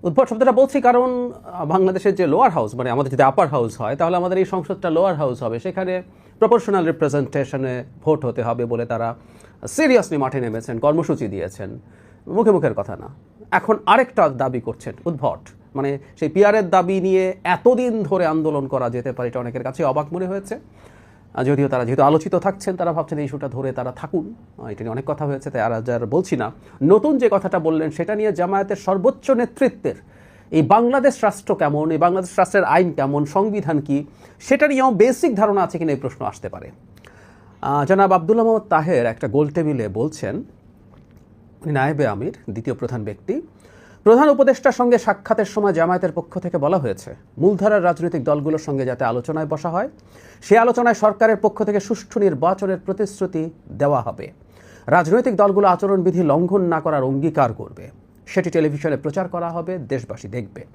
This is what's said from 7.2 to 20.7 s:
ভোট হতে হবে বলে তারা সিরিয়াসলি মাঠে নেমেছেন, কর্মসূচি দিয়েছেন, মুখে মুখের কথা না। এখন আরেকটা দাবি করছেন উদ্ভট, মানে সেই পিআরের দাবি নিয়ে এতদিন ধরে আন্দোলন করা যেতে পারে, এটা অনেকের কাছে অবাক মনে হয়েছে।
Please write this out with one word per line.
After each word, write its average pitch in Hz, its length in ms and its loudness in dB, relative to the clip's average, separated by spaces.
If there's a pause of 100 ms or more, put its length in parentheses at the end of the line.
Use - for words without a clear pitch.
ভোট 156 220 0
হতে 120 180 -4
হবে 117 220 -2
বলে 117 220 -4
তারা 117 300 -4 (520)
সিরিয়াসলি 254 480 2
মাঠে 135 240 -2
নেমেছেন, 113 380 -6
কর্মসূচি 151 500 0
দিয়েছেন, 95 500 -10 (480)
মুখে 214 240 0
মুখের 143 240 2
কথা 101 220 -6
না। - 120 -16 (420)
এখন 214 360 2
আরেকটা 208 420 4
দাবি 127 320 -4
করছেন 117 340 -10 (100)
উদ্ভট, 135 440 -4 (260)
মানে 139 240 -4 (200)
সেই 156 100 -2
পিআরের 202 420 4
দাবি 185 300 2
নিয়ে 185 340 0 (100)
এতদিন 226 580 2
ধরে 180 240 0
আন্দোলন 156 420 -2
করা 127 220 -2
যেতে 123 220 -6
পারে, 123 160 -6
এটা 123 120 -6
অনেকের 123 220 -8
কাছে 131 220 -6
অবাক 147 280 -2
মনে 180 140 -6
হয়েছে। 196 340 -8 (760)